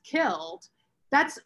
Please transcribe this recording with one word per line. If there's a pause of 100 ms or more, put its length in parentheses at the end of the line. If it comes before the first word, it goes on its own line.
killed, (460)
that's